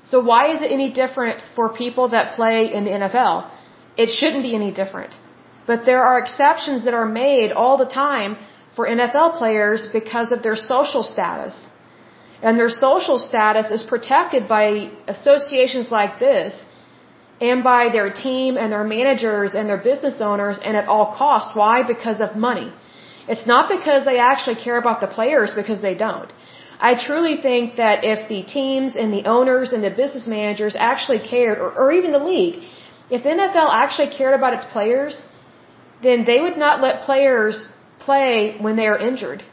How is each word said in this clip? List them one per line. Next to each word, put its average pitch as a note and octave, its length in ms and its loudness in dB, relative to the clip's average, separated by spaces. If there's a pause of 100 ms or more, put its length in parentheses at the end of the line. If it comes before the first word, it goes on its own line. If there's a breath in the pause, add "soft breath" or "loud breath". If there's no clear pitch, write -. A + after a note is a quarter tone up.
So B3+ 160 2
why B3 340 4
is D4+ 80 -4
it D4+ 100 -2
any C4+ 200 0
different B3+ 500 -2 (140)
for A3+ 140 0
people A#3+ 400 -2
that A3+ 240 0
play A3+ 380 0
in G#3 120 -4
the G3+ 80 -4
N G3+ 100 -4
F G3 140 -4
L? F#3 340 0 (460 loud breath)
It A3+ 140 2
shouldn't C4+ 340 -2
be A#3+ 100 -4
any G#3 180 -2
different. F#3+ 460 -8 (480)
But A#3 200 -2
there B3+ 180 6
are B3 160 4
exceptions C#4 640 0
that A#3+ 100 0
are A#3 120 0
made A#3 480 2
all B3+ 240 4
the C4 140 0 (160)
time G#3+ 300 -4 (380 loud breath)
for A#3 100 -4
N A#3 140 0
F A#3+ 160 0
L E4 160 4
players A3 560 0 (120)
because A#3 340 -4
of A#3 100 -4
their A3 140 -2
social C4 440 0
status. F3 640 -6 (800 loud breath)
And A3+ 160 4
their A#3 100 2
social C#4 480 2
status G#3+ 540 0
is A3 100 -2
protected C4 680 0
by G#3+ 440 0 (160)
associations C4 840 2
like G#3 300 -2
this G#3+ 460 0 (760 loud breath)
and B3 220 0
by A#3+ 260 4
their G#3 220 0
team C4 460 -2
and A3 140 -2
their G#3 120 -2
managers G#3+ 720 -2
and G#3+ 140 -2
their G3 200 -2
business C#4+ 320 -2
owners G3+ 420 -2
and G#3+ 140 -2
at G3+ 100 -2
all G#3+ 260 2
costs. C4 420 0
Why? A3 260 4
Because A#3 400 -4
of G#3 140 -4
money. A3 360 -4 (560 loud breath)
It's - 200 -6
not B3 280 4
because C#4 300 2
they B3+ 140 2
actually B3 380 2
care A#3+ 200 -4
about A#3 240 0
the G3 60 -2
players, A3+ 460 0
because G3+ 280 -6
they F#3+ 140 -2
don't. G#3 360 -6 (460 loud breath)
I B3 160 4 (140)
truly D#4 300 0
think A#3+ 400 -2
that G#3+ 260 2
if G#3+ 240 -2
the G3 160 -6
teams C4+ 540 -4
and G#3+ 160 -2
the G3+ 120 -4 (120)
owners B3+ 340 2
and G#3+ 100 -2
the G3 80 -2 (120)
business C4 260 -4
managers G#3 500 -4
actually A#3+ 420 0
cared, A#3+ 380 0
or, - 140 -4
or C4+ 220 2
even F4+ 180 2
the C#4+ 120 2 (100)
league, F3+ 240 0 (520 loud breath)
if B3 140 -4
the C#4+ 80 0
N E4+ 80 0
F G4 160 0
L D#4+ 160 4
actually C#4 380 0 (100)
cared C4+ 200 4
about B3+ 140 0
its A3+ 120 -8
players, B3 600 -2 (760)
then A#3+ 220 4
they A#3+ 160 4
would F4 160 -2
not D4 240 2
let - 280 0
players B3+ 580 2 (320)
play A#3+ 600 2
when G#3+ 160 -2
they A3 120 2
are G#3 120 2 (100)
injured. G3 320 -8 (120)